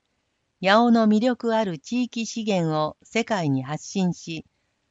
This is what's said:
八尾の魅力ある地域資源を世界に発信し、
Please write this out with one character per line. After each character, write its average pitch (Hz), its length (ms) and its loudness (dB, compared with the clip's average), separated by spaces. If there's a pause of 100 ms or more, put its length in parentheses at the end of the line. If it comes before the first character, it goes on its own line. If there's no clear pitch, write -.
(640)
八 202 220 6
尾 240 60 4
の 226 180 4
魅 214 120 4
力 233 360 -2
あ 220 80 0
る 170 140 -4
地 247 260 -4
域 226 200 -8
資 220 200 -8
源 175 340 0
を 151 240 -2
世 220 220 -4
界 175 260 -2
に 131 120 0
発 143 240 -10
信 185 280 -2
し、 - 320 -12 (440)